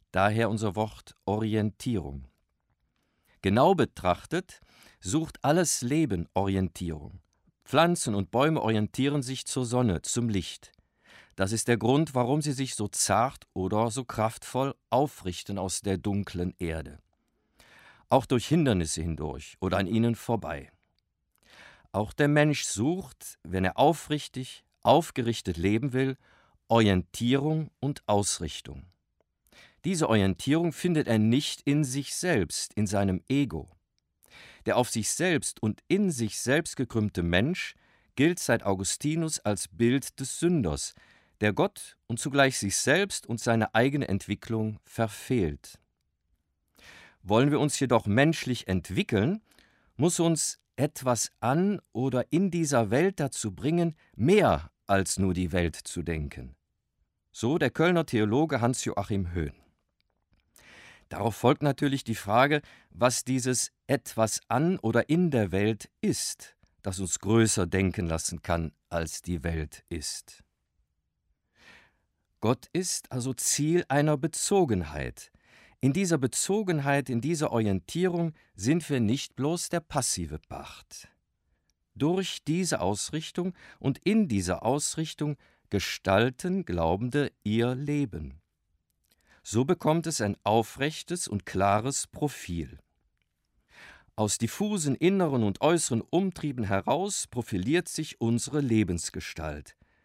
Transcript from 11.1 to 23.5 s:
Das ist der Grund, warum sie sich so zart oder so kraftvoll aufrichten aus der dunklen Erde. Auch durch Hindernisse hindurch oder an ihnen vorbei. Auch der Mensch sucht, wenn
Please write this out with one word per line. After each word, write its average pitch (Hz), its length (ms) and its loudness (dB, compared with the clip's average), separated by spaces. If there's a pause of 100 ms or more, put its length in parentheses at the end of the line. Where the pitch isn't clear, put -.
Das 98 160 0
ist 113 160 -2
der 120 100 4
Grund, 135 380 2
warum 127 260 2
sie 147 120 -4
sich 127 220 -6
so 107 120 -4
zart - 680 0
oder 107 380 0
so 127 120 -6
kraftvoll 123 720 -4 (160)
aufrichten 101 680 -2
aus 92 220 -4
der 95 160 0
dunklen 92 600 -4
Erde. 80 400 -6 (1120)
Auch 127 160 4
durch 123 220 0
Hindernisse 110 540 2
hindurch 78 580 -8
oder 92 180 0
an 95 100 0
ihnen 110 280 2
vorbei. 80 560 -6 (1200)
Auch 104 220 -2
der 147 140 2
Mensch 147 360 4
sucht, - 800 -4
wenn 92 220 0